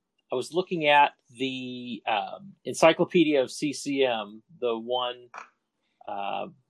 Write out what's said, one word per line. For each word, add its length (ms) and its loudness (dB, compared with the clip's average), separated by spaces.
I 40 -2
was 160 -6
looking 340 -2
at 280 6
the, 760 -6
um, 480 -4
Encyclopedia 800 4
of 80 -2
C 220 -4
C 320 -2
M, 380 -4
the 180 -2
one, 520 -6
uh, 420 -8